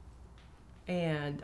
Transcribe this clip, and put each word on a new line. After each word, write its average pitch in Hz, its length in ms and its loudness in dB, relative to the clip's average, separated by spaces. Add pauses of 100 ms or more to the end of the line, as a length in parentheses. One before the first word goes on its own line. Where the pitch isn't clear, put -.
(880)
And 156 580 4